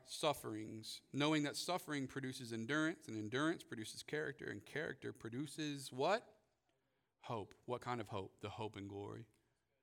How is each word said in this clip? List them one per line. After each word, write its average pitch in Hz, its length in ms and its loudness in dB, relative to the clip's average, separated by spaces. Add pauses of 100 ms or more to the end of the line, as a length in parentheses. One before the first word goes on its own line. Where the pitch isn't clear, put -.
sufferings, 110 960 0 (120)
knowing 147 300 6
that 135 120 0
suffering 151 520 0
produces 131 440 -4
endurance, 143 560 2
and 110 100 -2
endurance 123 460 2
produces - 380 -6
character, 147 480 -2
and 107 160 -4
character 127 460 -2
produces 139 800 -4
what? 156 340 4 (960)
Hope. 110 320 -4 (120)
What 123 160 -2
kind 120 200 -2
of 104 60 -4
hope? 95 340 -4
The 104 80 -4
hope 107 280 -4
and 98 120 -6
glory. 107 360 -8 (580)